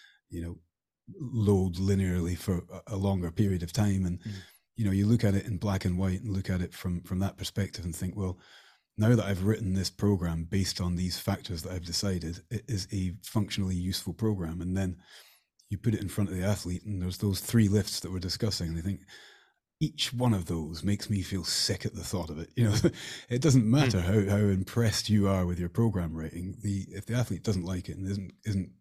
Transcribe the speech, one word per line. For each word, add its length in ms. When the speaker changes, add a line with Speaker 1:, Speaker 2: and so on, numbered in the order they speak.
Speaker 1:
you 120
know, 160
load 540
linearly 640
for 280
a, 60
a 20
longer 340
period 320
of 100
time. 340
And, 140
Speaker 2:
Mm. 120
Speaker 1:
you 80
know, 60
you 160
look 160
at 120
it 120
in 120
black 260
and 140
white 240
and 100
look 180
at 100
it 120
from, 300
from 180
that 160
perspective 480
and 100
think, 220
"Well, 220
now 180
that 120
I've 180
written 300
this 160
program 540
based 360
on 160
these 220
factors 440
that 100
I've 120
decided, 560
it 180
is 240
a 200
functionally 540
useful 380
program." 480
And 140
then 200
you 100
put 160
it 60
in 80
front 220
of 60
the 80
athlete 400
and 180
there's 160
those 220
three 280
lifts 320
that 120
we're 60
discussing. 500
And 80
they 60
think, 200
"Each 320
one 220
of 120
those 360
makes 280
me 120
feel 220
sick 400
at 100
the 100
thought 260
of 80
it." 180
You 140
know, 40
<laughs> 260
it 140
doesn't 260
matter 320
Speaker 2:
Hmm. 280
Speaker 1:
how, 80
how 60
impressed 640
you 200
are 180
with 140
your 80
program 460
writing. 480
The, 280
if 160
the 80
athlete 300
doesn't 200
like 240
it 80
and 120
isn't, 240
isn't 260